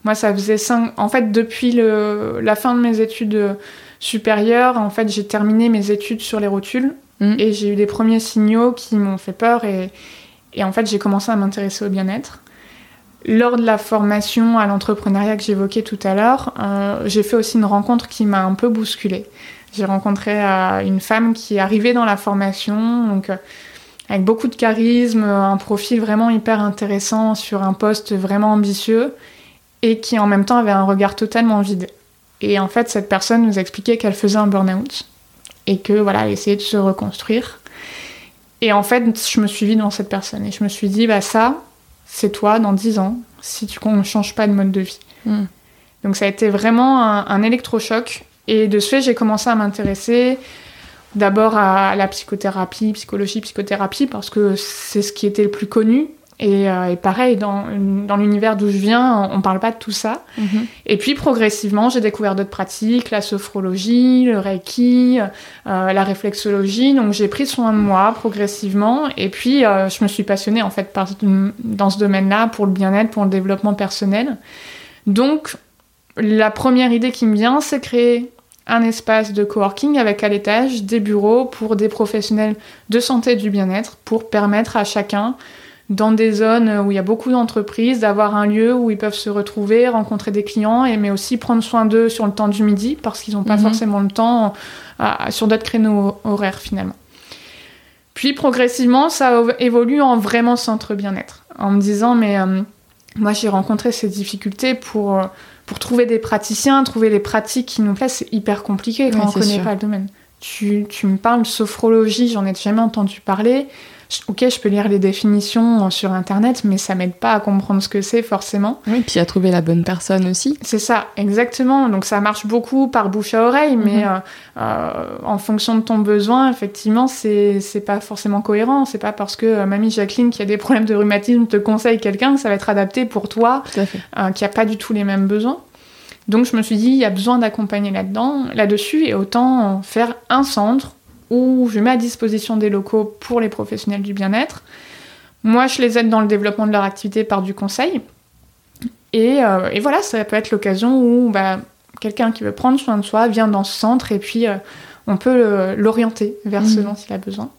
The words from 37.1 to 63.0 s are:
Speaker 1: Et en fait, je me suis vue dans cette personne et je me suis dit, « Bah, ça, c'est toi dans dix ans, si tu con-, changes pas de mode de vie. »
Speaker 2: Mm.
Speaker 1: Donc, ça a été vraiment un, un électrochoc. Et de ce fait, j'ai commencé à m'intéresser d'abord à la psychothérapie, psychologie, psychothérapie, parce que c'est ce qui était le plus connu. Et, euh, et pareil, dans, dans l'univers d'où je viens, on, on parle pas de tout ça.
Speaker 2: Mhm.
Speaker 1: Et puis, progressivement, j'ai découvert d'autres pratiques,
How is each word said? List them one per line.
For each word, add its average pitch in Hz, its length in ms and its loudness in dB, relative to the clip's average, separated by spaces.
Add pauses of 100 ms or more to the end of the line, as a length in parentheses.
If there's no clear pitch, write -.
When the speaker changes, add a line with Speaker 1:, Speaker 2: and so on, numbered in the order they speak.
Speaker 1:
Et 226 100 2
en 202 120 2
fait, 226 360 2 (100)
je 226 120 2
me 208 60 2
suis 202 180 -2
vue 220 100 2
dans 208 140 2
cette 202 180 -6
personne 202 380 -6
et 208 80 -6
je - 100 -4
me 202 60 0
suis 202 180 -4
dit, « 214 200 2
Bah, 208 120 2
ça, 226 380 0 (480)
c'est - 260 -4
toi 208 280 2
dans 208 120 2
dix 208 280 0
ans, 202 180 -2 (240)
si - 260 -10
tu - 100 -14
con-, 214 260 2
changes 202 300 -2
pas 214 140 0
de 202 60 4
mode 196 180 2
de 190 80 0
vie. » 180 200 -6 (260)
Speaker 2:
Mm. 208 180 0 (640)
Speaker 1:
Donc, 196 100 0
ça - 80 -2
a 196 60 2
été 208 180 0
vraiment 233 560 4
un, 208 240 0
un 202 160 2
électrochoc. 226 800 -2 (240)
Et 214 220 2
de 208 100 2
ce 202 80 -2
fait, 269 140 2
j'ai 247 120 2
commencé 220 360 0
à 233 60 2
m'intéresser 220 840 0 (760)
d'abord 208 420 2
à 196 400 2
la 196 100 0
psychothérapie, 196 840 -4
psychologie, 202 480 -6
psychothérapie, 202 640 -4
parce 208 220 -10
que 202 260 2
c'est - 460 -6
ce 202 100 -4
qui - 160 -4
était 202 160 2
le 202 80 2
plus 202 160 -6
connu. 233 400 2 (320)
Et, 196 300 2
euh, 180 220 -2
et 180 60 0
pareil, 220 380 2
dans, 202 300 -4 (400)
dans 202 100 -2
l'univers 208 420 2
d'où 202 120 2
je 202 80 0
viens, 220 540 2
on, 196 60 -2
on 190 40 2
parle 190 180 0
pas 226 120 -2
de 226 60 -12
tout - 140 -10
ça. 220 320 -6 (140)
Speaker 2:
Mhm. 214 300 -2 (180)
Speaker 1:
Et 208 120 2
puis, 277 180 -2
progressivement, 214 720 0
j'ai 254 100 0
découvert 208 360 -2
d'autres 196 160 -4
pratiques, 226 580 -2